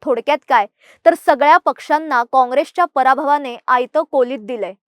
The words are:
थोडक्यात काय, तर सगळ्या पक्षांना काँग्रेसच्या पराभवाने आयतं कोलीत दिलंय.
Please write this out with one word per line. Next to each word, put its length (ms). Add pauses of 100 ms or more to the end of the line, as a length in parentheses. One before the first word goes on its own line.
थोडक्यात 360 (100)
काय, 180 (400)
तर 100
सगळ्या 480
पक्षांना 580 (100)
काँग्रेसच्या 520 (100)
पराभवाने 600 (120)
आयतं 340 (100)
कोलीत 260
दिलंय. 340 (160)